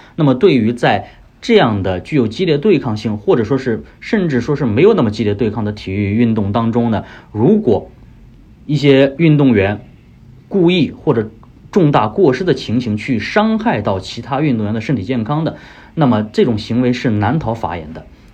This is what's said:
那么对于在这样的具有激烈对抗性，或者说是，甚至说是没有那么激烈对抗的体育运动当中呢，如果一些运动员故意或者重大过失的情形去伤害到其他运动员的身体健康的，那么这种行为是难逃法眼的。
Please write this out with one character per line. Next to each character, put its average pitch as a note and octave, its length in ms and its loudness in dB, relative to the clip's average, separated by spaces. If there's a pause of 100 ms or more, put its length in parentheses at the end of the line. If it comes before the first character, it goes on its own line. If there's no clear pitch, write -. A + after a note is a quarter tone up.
(160)
那 E3 80 -2
么 C3+ 100 4
对 D#3+ 220 4
于 A2+ 160 2
在 A#2+ 380 -2 (320)
这 A#3+ 140 2
样 A2 280 2
的 F#2 160 -2
具 D#3 160 -8
有 B2 120 2
激 C#3 180 -4
烈 D#3 120 0
对 D#3+ 220 2
抗 A#2 160 -4
性， G#2+ 220 -6
或 F3 180 0
者 A#2+ 80 0
说 C3 140 -2
是， A2+ 260 -4 (160)
甚 G3 300 -2
至 B2+ 120 0
说 D3 140 -2
是 C#3+ 100 -2
没 G#2+ 160 0
有 G#3 120 6
那 F#3 100 2
么 G#2+ 80 0
激 A2+ 120 -4
烈 G#2 120 0
对 A2 160 -2
抗 G#2+ 120 -6
的 G#2+ 80 -4
体 G#2 200 -10
育 G2+ 240 -2
运 A#2 180 2
动 G#2 180 -2
当 A2+ 200 0
中 A#2 180 0
呢， G2 140 -2 (280)
如 B2+ 280 2
果 G2 320 -2 (720)
一 D3+ 100 -2
些 C#3 420 4
运 D#3 200 4
动 C3+ 160 4
员 G2+ 320 0 (600)
故 F3 240 2
意 E3+ 200 2
或 - 220 -6
者 A2 160 -4 (400)
重 D#3+ 220 2
大 B2 160 2
过 D3 260 2
失 F#3+ 100 -4
的 F3 100 2
情 A#2+ 280 -4
形 G#2+ 160 -4
去 G#2 220 -4
伤 A3 400 0
害 G#3 220 -2
到 G2+ 180 -2
其 - 220 -12
他 C3 200 -4
运 C#3 160 0
动 G#2+ 80 -2
员 G#2 80 -4
的 A2+ 80 -4
身 - 140 -2
体 G2+ 80 -4
健 A#2+ 200 -4
康 D3 200 -4
的， D3 120 -6 (380)
那 D3+ 140 0
么 G#2+ 160 2
这 G3+ 200 0
种 A#2+ 140 0
行 A2+ 240 -4
为 B2 100 2
是 B2 200 -2
难 G#2 260 0
逃 A#2 160 -4
法 F2+ 240 -6
眼 D#2 160 -14
的。 D#2+ 100 -16 (300)